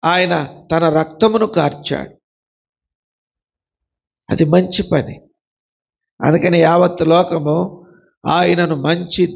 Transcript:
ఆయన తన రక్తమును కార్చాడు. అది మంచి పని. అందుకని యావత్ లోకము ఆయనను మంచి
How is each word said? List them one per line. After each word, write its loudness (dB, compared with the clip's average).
ఆయన 2
తన 2
రక్తమును 0
కార్చాడు. -4
అది 0
మంచి 0
పని. -4
అందుకని 2
యావత్ 2
లోకము 0
ఆయనను 0
మంచి -2